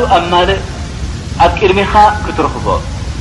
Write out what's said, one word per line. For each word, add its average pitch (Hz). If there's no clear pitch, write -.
ኣብ 175
ማልእ 180
ኣብ 170
ቅድሚኻ 196
ክትረኽቦ። 147